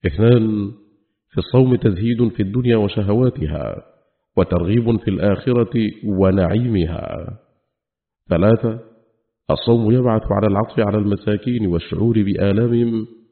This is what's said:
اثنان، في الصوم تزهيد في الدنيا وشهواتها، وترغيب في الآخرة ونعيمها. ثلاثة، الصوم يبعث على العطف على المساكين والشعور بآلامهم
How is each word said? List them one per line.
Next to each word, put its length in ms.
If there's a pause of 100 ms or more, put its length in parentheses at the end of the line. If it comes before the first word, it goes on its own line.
اثنان، 640 (580)
في 80
الصوم 380
تزهيد 520
في 160
الدنيا 340
وشهواتها، 1040 (540)
وترغيب 640
في 80
الآخرة 840 (140)
ونعيمها. 1300 (880)
ثلاثة، 500 (720)
الصوم 400
يبعث 300 (100)
على 160
العطف 320
على 180
المساكين 720
والشعور 560
بآلامهم 840 (240)